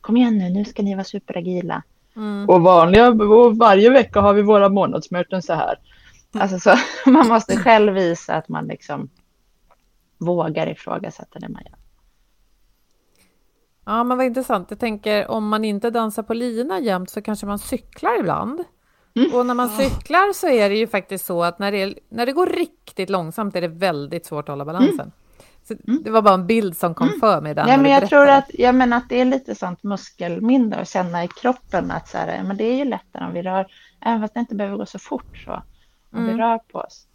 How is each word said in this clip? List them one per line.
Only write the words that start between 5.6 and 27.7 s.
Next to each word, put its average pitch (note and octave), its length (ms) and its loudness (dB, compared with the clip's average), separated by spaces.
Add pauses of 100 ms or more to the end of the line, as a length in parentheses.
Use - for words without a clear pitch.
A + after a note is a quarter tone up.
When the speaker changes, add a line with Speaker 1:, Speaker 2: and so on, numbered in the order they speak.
Speaker 1:
Alltså F#3+ 280 -2
så, - 140 6 (320)
<laughs> C4 40 8
man C4 180 8
måste A3+ 280 2
själv G#3+ 380 4
visa E3+ 400 -2
att D#3+ 140 -6
man D#3 180 -8
liksom D3 440 -10 (1080)
vågar D#3+ 480 -4
ifrågasätta - 720 -12
det - 100 -14
man - 160 -14
gör. - 140 -20 (2000)
Speaker 2:
Ja, A3 200 -2
men B3 120 -2
vad C4 100 0
intressant. A#3+ 440 -4
Jag G#3 80 -14
tänker, G#3+ 520 -4
om A3 180 -4
man G#3+ 160 -2
inte G#3 260 -4
dansar A3+ 320 -4
på A3+ 120 -6
lina A#3+ 460 -4
jämt F#3 300 -4
så G#3 120 -10
kanske G#3 240 -8
man G3+ 120 -6
cyklar - 600 -6
ibland. A#3+ 440 -4 (500)
Speaker 1:
Mm. C4+ 200 2
Speaker 2:
Och B3 120 0
när B3 80 -2
man A#3+ 160 -2
Speaker 3:
Ja. G#3+ 80 -10
Speaker 2:
cyklar D#4+ 540 0
så F4+ 160 -4
är A3 200 2
det G3+ 80 -2
ju A3 100 0
faktiskt G3 380 -8
så E3+ 180 -4
att E3+ 160 -4
när G3+ 140 -4
det G3 100 -2
är, G3 120 -6 (140)
när A#3 180 -6
det C4+ 60 -4
går F4 140 0
riktigt D#4+ 640 -6
långsamt F#3+ 460 -4
är F3+ 40 -4
det E3+ 80 -4
väldigt E3 580 -6
svårt D3 220 -10
att D3+ 40 -10
hålla C#3+ 120 -10
balansen. A#3 360 0
Speaker 1:
Mm. - 100 -12 (540)
Speaker 2:
Så A3 100 -12 (140)
Speaker 1:
Mm. C#4+ 140 -2
Speaker 2:
det A3 80 -10
var A3 120 4
bara G3+ 120 4
en F#3 120 -4
bild G3+ 300 -2
som E3+ 180 -4
kom B3 140 -2
Speaker 1:
Mm. G4+ 120 -4
Speaker 2:
för G3+ 200 2
mig D3+ 140 -8
där D3+ 80 -4
Speaker 1:
Ja, - 40 0
Speaker 2:
när B3+ 100 4